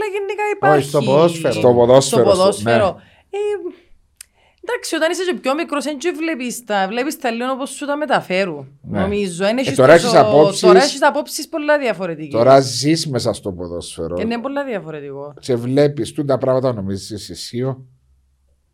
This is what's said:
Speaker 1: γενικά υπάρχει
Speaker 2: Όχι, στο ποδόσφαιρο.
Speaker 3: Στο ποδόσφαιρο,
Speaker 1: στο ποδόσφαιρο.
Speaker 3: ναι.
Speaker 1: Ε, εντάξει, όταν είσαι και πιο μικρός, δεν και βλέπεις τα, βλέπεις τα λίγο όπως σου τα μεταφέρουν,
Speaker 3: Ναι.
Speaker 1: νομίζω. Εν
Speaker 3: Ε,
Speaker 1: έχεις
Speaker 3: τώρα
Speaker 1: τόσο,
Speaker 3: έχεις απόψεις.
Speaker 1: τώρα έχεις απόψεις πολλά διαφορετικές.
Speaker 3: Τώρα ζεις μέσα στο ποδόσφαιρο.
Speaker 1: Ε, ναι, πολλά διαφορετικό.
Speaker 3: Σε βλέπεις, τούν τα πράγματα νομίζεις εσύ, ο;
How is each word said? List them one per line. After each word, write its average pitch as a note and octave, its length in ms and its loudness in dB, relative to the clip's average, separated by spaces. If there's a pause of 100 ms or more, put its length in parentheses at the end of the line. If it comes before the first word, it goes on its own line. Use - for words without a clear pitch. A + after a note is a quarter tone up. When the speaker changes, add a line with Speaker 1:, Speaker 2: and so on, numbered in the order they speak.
(140)
Speaker 1:
γενικά G4+ 300 -6 (120)
υπάρχει G4 240 2
Speaker 2:
Όχι, - 100 -2
στο D3 140 0
ποδόσφαιρο. D#3 500 2
Speaker 3:
Στο B2 200 4
ποδόσφαιρο, A#2+ 280 6
Speaker 1:
στο C3+ 300 2
ποδόσφαιρο. G3 540 2
Speaker 3:
ναι. F3 160 -4 (360)
Speaker 1:
Ε, G4+ 340 -6 (960)
εντάξει, A#4+ 280 -4
όταν D#4+ 160 0
είσαι F4 120 -4
και F4+ 180 -2
πιο C4 140 -2
μικρός, D4 280 -4
δεν C#4+ 140 -6
και E4 200 -4
βλέπεις D4 480 -6
τα, G3 220 -2
βλέπεις B3+ 300 -6
τα A#3+ 140 -4
λίγο A#3+ 200 -4
όπως C4+ 180 -8
σου - 160 -12
τα C#4+ 120 -4
μεταφέρουν, F#3 840 -4
Speaker 3:
Ναι. G3+ 180 -6
Speaker 1:
νομίζω. G3 460 -2
Εν A3+ 120 0
Speaker 3:
Ε, C4+ 40 0
Speaker 1:
έχεις A3+ 140 -2
Speaker 3:
τώρα C3+ 180 8
Speaker 1:
τόσο, E3+ 140 6
Speaker 3:
έχεις A3 120 6
απόψεις. D3+ 400 4
Speaker 1:
τώρα - 240 8
έχεις C4+ 200 -2
απόψεις D4 460 0
πολλά D4+ 300 0
διαφορετικές. E3+ 600 -4
Speaker 3:
Τώρα C3 200 6
ζεις C3+ 480 -2
μέσα A#2+ 260 -2
στο G2 180 -8
ποδόσφαιρο. E2+ 680 -8
Speaker 1:
Ε, - 40 -2
ναι, A3+ 160 -4
πολλά C#4 240 -6
διαφορετικό. D3 760 -10
Speaker 3:
Σε C3 160 -2
βλέπεις, C3 560 0
τούν D3 140 -6
τα C3+ 120 0
πράγματα C3 360 0
νομίζεις G2 560 -10
εσύ, G#2 320 -10
ο; C3 240 -6 (880)